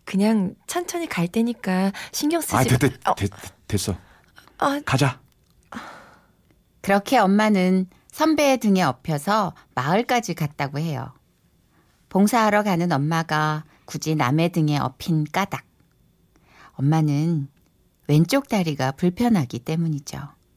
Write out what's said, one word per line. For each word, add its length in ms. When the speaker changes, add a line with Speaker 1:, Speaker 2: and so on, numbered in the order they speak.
Speaker 1:
그냥 500
천천히 420
갈 200
테니까 640
신경 260
쓰지 160
Speaker 2:
아, 80
됐-, 160
됐-, 140
Speaker 1:
마-, 80
어. 40
Speaker 2:
됐-, 160
됐어. 280
Speaker 1:
아. 260
Speaker 2:
가자. 340
Speaker 3:
그렇게 360
엄마는 680
선배의 480
등에 220
업혀서 720
마을까지 600
갔다고 440
해요. 340
봉사하러 540
가는 280
엄마가 760
굳이 300
남의 380
등에 240
업힌 520
까닭. 340
엄마는 760
왼쪽 420
다리가 420
불편하기 680
때문이죠. 600